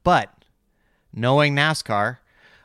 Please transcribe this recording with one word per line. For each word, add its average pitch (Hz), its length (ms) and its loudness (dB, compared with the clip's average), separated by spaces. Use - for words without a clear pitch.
But 147 320 0
knowing 143 420 0
nascar, 127 640 -2